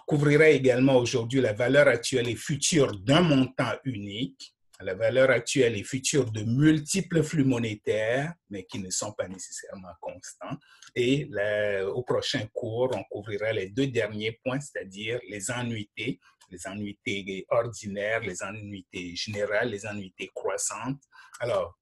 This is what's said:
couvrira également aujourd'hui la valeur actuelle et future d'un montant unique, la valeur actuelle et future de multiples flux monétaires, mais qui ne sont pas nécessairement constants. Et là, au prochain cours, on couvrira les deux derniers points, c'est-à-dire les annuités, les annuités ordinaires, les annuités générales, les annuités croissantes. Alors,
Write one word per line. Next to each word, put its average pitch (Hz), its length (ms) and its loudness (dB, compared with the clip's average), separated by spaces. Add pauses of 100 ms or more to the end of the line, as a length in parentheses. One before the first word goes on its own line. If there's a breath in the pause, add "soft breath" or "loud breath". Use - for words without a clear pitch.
couvrira 147 400 6
également 131 480 6
aujourd'hui 120 460 2
la 113 100 2
valeur 131 380 6
actuelle 120 400 2
et 110 80 -4
future 139 640 2
d'un 139 200 6
montant 131 520 2 (100)
unique, 104 720 -8 (260)
la 98 120 -4
valeur 113 360 4
actuelle 117 480 4
et 95 60 -6
future 127 460 0
de 107 140 -4
multiples 156 800 4
flux 151 220 2
monétaires, 117 880 0 (160)
mais 95 160 -10
qui - 140 -10
ne 92 100 -8
sont - 240 -6
pas 101 140 -6
nécessairement - 760 -14
constants. - 560 -12 (380 loud breath)
Et 127 340 2
là, 101 580 0
au 95 160 -4
prochain 113 500 -2
cours, 120 420 -2
on 98 140 -4
couvrira 107 440 -4
les 98 160 -4
deux 131 180 0
derniers 110 560 -4
points, 131 160 -4
c'est-à-dire 107 600 -8 (100)
les 101 200 -8
annuités, 117 720 -6 (300 soft breath)
les 90 180 -14
annuités 98 800 -6
ordinaires, 110 720 -2
les 98 220 -8
annuités 98 720 -10
générales, 104 540 -2
les 101 160 -8
annuités 98 480 -10
croissantes. 107 680 -6 (380 loud breath)
Alors, 98 420 -4